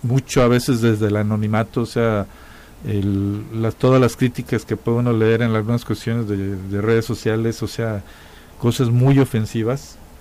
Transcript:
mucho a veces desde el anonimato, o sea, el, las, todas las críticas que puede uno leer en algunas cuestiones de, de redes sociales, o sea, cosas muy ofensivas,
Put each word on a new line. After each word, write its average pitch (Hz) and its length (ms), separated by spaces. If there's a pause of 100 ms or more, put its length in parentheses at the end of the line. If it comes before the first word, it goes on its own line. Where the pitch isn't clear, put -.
mucho 131 400
a 120 60
veces 120 340
desde 110 260
el 104 80
anonimato, 107 680
o 113 40
sea, 110 400 (600)
el, 101 560 (200)
las, 113 140
todas 131 240
las 123 160
críticas 123 480
que 110 120
puede 117 220
uno 120 140
leer 113 300
en 113 120
algunas 110 300
cuestiones 117 440
de, 98 280
de 98 260
redes 113 240
sociales, 113 560
o 110 60
sea, 110 340 (580)
cosas 117 300
muy 131 300
ofensivas, 113 760 (240)